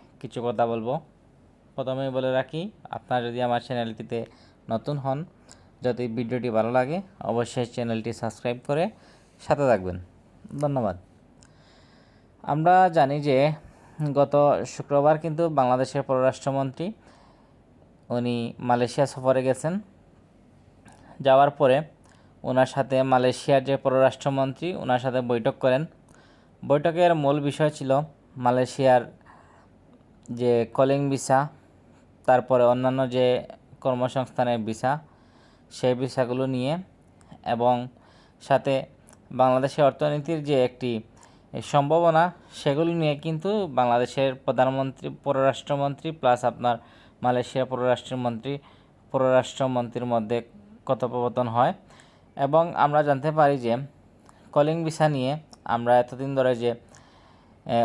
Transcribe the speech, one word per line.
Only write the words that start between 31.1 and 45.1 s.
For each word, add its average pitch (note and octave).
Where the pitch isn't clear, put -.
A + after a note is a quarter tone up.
তারপরে B2+
অন্যান্য B2+
যে B2+
কর্মসংস্থানের B2
ভিসা, A2
সেই B2+
ভিসাগুলো B2+
নিয়ে C3
এবং A#2+
সাথে C3+
বাংলাদেশের C3
অর্থনীতির D3
যে C#3+
একটি B2
সম্ভাবনা, D#3
সেগুলো D#3
নিয়ে D#3+
কিন্তু D#3+
বাংলাদেশের B2
প্রধানমন্ত্রী, C3